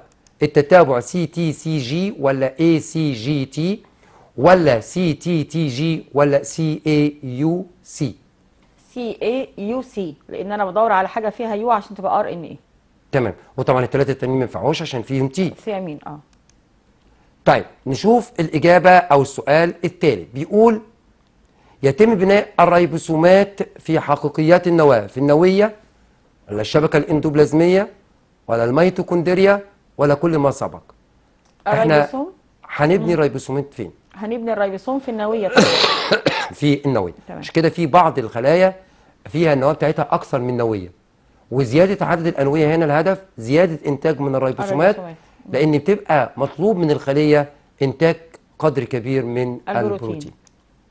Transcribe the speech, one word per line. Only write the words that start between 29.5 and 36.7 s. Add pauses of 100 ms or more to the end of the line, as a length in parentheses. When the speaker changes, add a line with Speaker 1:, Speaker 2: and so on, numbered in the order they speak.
Speaker 1:
ولا
كل
ما
سبق؟" (840)
احنا (140)
Speaker 2:
الريبوسوم؟ (360)
Speaker 1:
هنبني
Speaker 2:
مم.
Speaker 1:
ريبوسومات
فين؟ (240)
Speaker 2:
هنبني
الريبوسوم
في
النوية
طبعا. (500)
Speaker 1:
<coughs>
في